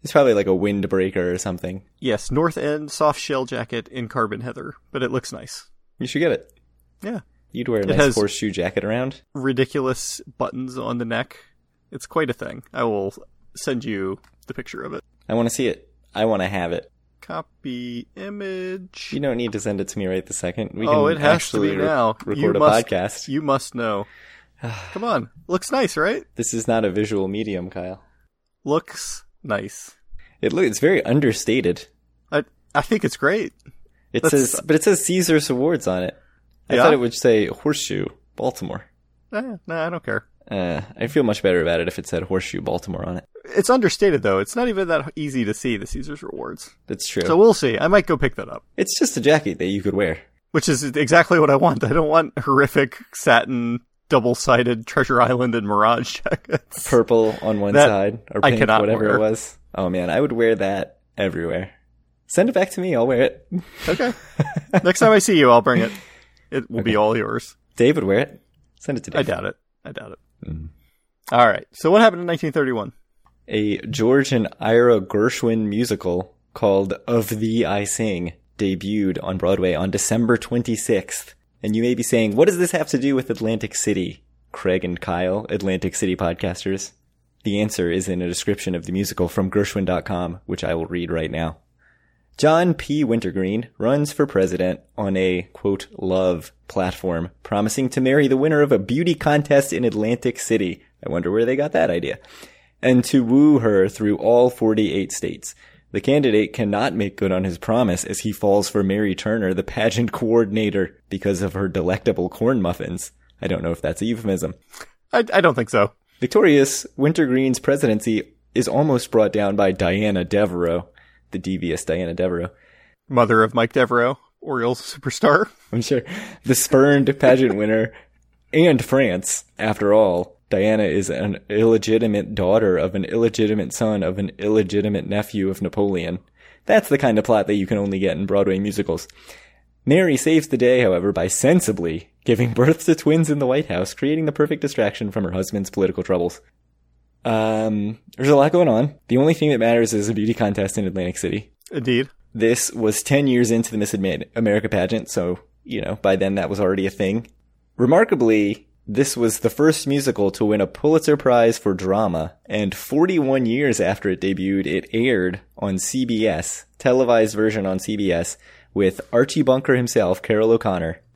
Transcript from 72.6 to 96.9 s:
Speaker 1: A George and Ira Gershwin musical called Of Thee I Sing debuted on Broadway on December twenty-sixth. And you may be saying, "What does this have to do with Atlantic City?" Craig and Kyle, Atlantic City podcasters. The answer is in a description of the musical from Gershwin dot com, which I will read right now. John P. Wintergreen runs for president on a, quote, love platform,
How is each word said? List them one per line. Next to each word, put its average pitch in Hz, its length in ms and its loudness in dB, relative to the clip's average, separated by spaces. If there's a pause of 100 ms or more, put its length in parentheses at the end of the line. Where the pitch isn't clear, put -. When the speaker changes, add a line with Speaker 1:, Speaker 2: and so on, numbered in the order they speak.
Speaker 1:
A 107 300 0
George 131 540 2
and 113 160 0 (120)
Ira 117 400 4
Gershwin 110 640 0
musical 101 720 -4 (160)
called 98 420 0 (120)
Of 117 220 0
Thee 110 360 -2
I 101 200 -2
Sing 90 480 -4 (260)
debuted 98 640 -2
on 92 160 -6
Broadway 92 360 0
on 92 160 -2
December 113 460 0
twenty-sixth. - 960 -4 (280)
And 107 140 -2
you 113 60 0
may 123 120 0
be 117 80 -4
saying, 113 320 0
"What 156 140 6
does 180 100 0
this 175 140 0
have 156 160 -4
to 143 100 -2
do 135 160 0
with 127 160 -2
Atlantic 110 460 -4
City?" 95 480 -4 (260)
Craig 92 340 -2
and 90 160 -6
Kyle, 92 480 -4
Atlantic 95 460 -4
City 92 220 -2
podcasters. 92 720 -6 (540)
The 101 160 -2
answer 98 300 -2
is 92 180 -2
in 90 120 -4
a 87 80 -4
description 90 460 -4
of 85 120 -8
the 90 60 -6
musical 92 360 -2
from 95 220 -2
Gershwin 101 340 -2
dot 90 200 -2
com, 87 420 -6
which - 180 -8
I 85 100 -2
will 82 120 -4
read 85 260 -6
right 80 180 -4
now. 78 280 -6 (800)
John 165 340 4
P. 147 320 -2
Wintergreen 107 720 -2
runs 143 340 0
for 143 160 0
president 92 540 0 (160)
on 98 220 -2
a, 90 340 0
quote, 98 340 -4 (120)
love 92 520 -2 (160)
platform, 90 640 -4 (120)